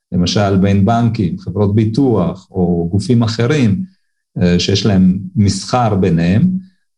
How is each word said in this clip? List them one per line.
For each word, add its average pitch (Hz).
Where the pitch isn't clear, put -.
למשל 98
בין 98
בנקים, 113
חברות 101
ביטוח, 110
או 87
גופים 120
אחרים, 117
אה, 87
שיש 98
להם 92
מסחר 110
ביניהם, 92